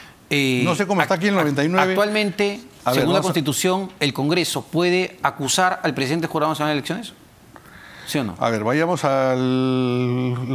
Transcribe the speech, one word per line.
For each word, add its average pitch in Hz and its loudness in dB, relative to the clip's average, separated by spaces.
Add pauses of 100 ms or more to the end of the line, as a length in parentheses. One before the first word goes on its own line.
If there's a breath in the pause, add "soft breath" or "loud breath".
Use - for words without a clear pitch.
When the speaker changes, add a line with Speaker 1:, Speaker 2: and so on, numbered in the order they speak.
(320 loud breath)
Speaker 1:
Eh, 131 2
Speaker 2:
No 175 2
sé 190 0
cómo 190 2
está 170 2
aquí 180 0
el 202 2
Speaker 1:
ac-, 185 2
Speaker 2:
noventa 143 0
y 156 2
nueve. 180 2
Speaker 1:
actualmente, 202 0 (240)
Speaker 2:
A 120 2
ver, 151 2
Speaker 1:
según 151 2
la 190 4
Speaker 2:
vamos - -2
a - 0
Speaker 1:
Constitución, 185 0
¿el 143 0
Congreso 147 0
puede 180 0
acusar 147 0
al 156 0
presidente 135 -2
del - -6
Jurado 156 0
Nacional 151 -2
de 151 0
Elecciones? 175 -8 (960 loud breath)
¿Sí - -4
o 139 0
no? 98 -6
Speaker 2:
A 117 2
ver, 110 0
vayamos 151 0
al, 127 2 (200)